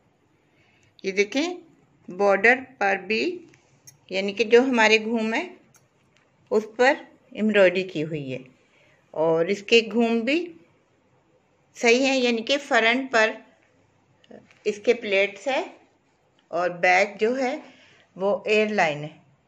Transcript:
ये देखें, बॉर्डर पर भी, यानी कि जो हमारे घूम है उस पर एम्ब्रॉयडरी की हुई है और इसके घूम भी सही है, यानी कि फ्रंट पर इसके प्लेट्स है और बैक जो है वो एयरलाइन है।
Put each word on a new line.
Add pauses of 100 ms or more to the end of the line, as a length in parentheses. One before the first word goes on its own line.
(1040)
ये
देखें, (520)
बॉर्डर (200)
पर
भी, (600)
यानी
कि
जो
हमारे
घूम
है (1080)
उस
पर (320)
एम्ब्रॉयडरी
की
हुई
है (760)
और
इसके
घूम
भी (1400)
सही
है,
यानी
कि
फ्रंट
पर (1300)
इसके
प्लेट्स
है (760)
और
बैक
जो
है (640)
वो (200)
एयरलाइन
है। (380)